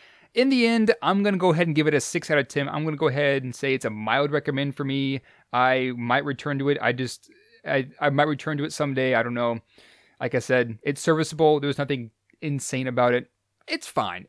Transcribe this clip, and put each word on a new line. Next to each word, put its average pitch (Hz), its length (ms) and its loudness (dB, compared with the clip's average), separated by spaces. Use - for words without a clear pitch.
In 254 160 2
the 247 160 4
end, 226 380 2
I'm 190 180 2
gonna 202 160 0
go 175 140 2
ahead 170 160 2
and 151 80 0
give 151 100 2
it 151 80 2
a 147 60 4
six - 320 -6
out 147 80 2
of 139 80 0
ten. 143 200 -4
I'm 151 180 -4
gonna 156 120 -4
go 151 120 2
ahead 139 340 0
and 127 100 -8
say 135 220 -2
it's 131 100 -4
a 113 60 -2
mild 113 400 0
recommend 143 440 -2
for 143 100 -6
me. 135 360 -2
I 127 440 2
might 120 280 0
return 143 340 -4
to 139 100 0
it. 143 120 4
I 120 120 2
just, 123 360 -6
I, 143 260 -2
I 147 100 2
might 147 180 2
return 151 300 -4
to 143 60 -2
it 156 100 -4
someday. 131 400 0
I 117 80 4
don't 120 120 -2
know. 120 260 0
Like 127 140 -4
I 127 60 2
said, 120 440 0
it's 143 180 -2
serviceable. 156 580 2
There's 139 180 -2
nothing 127 320 -4
insane 135 460 -4
about 123 260 2
it. 123 160 0
It's - 200 -6
fine. 185 420 -4